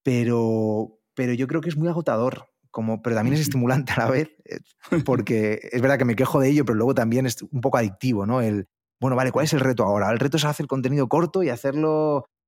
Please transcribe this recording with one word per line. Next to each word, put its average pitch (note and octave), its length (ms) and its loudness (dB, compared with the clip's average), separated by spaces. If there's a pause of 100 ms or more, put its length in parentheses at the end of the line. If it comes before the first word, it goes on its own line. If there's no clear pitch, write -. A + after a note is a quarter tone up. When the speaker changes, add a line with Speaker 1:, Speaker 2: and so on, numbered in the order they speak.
Speaker 1:
pero, A2+ 960 0 (160)
pero B2 180 -2
yo C3 140 -2
creo D3+ 140 -2
que E3 80 -6
es D#3 60 -6
muy D#3 120 0
agotador, C3 640 -2 (200)
como, A2+ 320 -4
pero A#2+ 140 -2
también A2+ 180 0
es D#3 60 2
Speaker 2:
Ujú. D3+ 100 -2
Speaker 1:
estimulante C3 440 0
a A#2+ 120 0
la B2 60 2
vez, D3 180 0 (160)
eh, - 140 -12 (220)
Speaker 2:
<laughs> E3 240 -2
Speaker 1:
porque A2 640 0
es A#2+ 100 0
verdad C3+ 160 4
que C3 80 2
me A#2 100 2
quejo C3 240 2
de C3+ 100 4
ello, D3 160 4
pero A2+ 100 2
luego A#2 180 2
también B2 320 2
es A#2 160 -4
un C3 200 -6
poco C3 160 2
adictivo, G#2 500 0
¿no? B2 140 0
El, G#2 260 -2 (320)
"Bueno, B2+ 160 0
vale, C3 160 2
¿cuál C3+ 140 2
es D3+ 80 0
el D3 60 2
reto B2 260 2
ahora?". G#2 260 2
El - 80 0
reto C#3 180 0
es D3 80 0
hacer D3 220 -4
contenido C3+ 420 -2
corto E3+ 320 0
y D#3+ 80 0
hacerlo D3+ 760 0 (220)